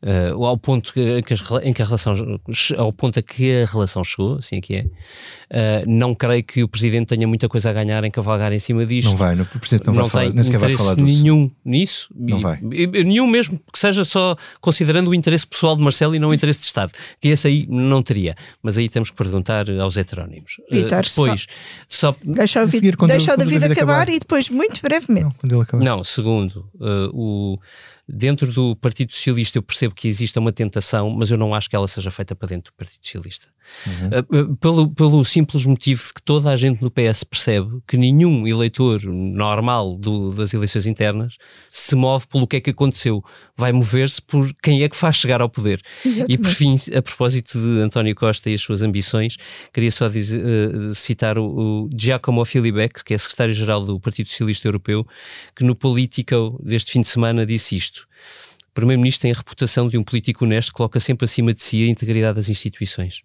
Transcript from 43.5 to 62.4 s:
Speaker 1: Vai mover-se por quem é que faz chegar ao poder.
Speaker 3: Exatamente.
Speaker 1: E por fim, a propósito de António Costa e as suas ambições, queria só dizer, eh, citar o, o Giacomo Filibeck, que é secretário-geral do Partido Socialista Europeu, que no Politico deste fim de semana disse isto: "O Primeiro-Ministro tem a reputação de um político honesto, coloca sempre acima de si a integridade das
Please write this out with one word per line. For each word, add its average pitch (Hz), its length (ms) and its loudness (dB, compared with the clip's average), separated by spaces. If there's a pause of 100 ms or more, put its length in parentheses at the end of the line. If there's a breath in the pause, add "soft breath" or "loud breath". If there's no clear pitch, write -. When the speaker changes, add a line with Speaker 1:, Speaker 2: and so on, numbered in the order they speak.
Speaker 1:
Vai 123 160 0
mover-se 127 520 2
por 135 280 0 (120)
quem 143 200 4
é 147 60 2
que - 60 -10
faz 160 220 2
chegar 123 220 0
ao 120 100 2
poder. 104 320 -2 (220 loud breath)
Speaker 3:
Exatamente. 247 300 0
Speaker 1:
E 127 60 2
por 190 100 2
fim, 143 300 4 (160)
a 131 80 2
propósito 123 560 -2
de 113 220 0
António 107 340 0
Costa 110 340 -2
e 107 60 0
as 101 60 -4
suas 101 200 -4
ambições, 110 560 -2 (340 loud breath)
queria 117 200 0
só 117 160 0
dizer, 107 360 -4
eh, 107 520 -2
citar 110 420 -2
o, 110 80 -2 (400)
o 151 100 -8
Giacomo 120 500 0
Filibeck, 113 580 -2
que - 100 -4
é 104 60 0
secretário-geral 107 680 -2
do 98 140 -4
Partido 107 300 -6
Socialista 107 380 -4
Europeu, 104 380 -2 (500 loud breath)
que - 80 -2
no 123 120 4
Politico 120 880 -2
deste 110 280 -4
fim 123 100 2
de 110 60 0
semana 117 380 0
disse 107 320 -2
isto: - 300 -8 (640 loud breath)
"O - 20 -20
Primeiro-Ministro 127 500 2
tem 120 80 2
a 120 40 0
reputação - 520 -2
de 117 80 -4
um 113 80 0
político 117 420 -4
honesto, 113 280 0
coloca 117 260 -2
sempre 123 260 -2
acima 117 280 0
de - 80 -6
si 110 220 0
a 117 40 2
integridade 110 500 0
das 101 120 -4